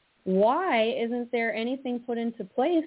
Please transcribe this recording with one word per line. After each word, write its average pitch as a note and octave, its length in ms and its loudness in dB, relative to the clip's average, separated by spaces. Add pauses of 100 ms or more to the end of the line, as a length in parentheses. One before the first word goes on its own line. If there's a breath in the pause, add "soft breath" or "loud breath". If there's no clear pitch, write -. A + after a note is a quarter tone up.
(240)
why A3+ 760 2
isn't A#3 320 -4
there A#3 220 0
anything B3 460 -4
put A#3+ 180 -6
into A#3 260 -4
place D4+ 440 0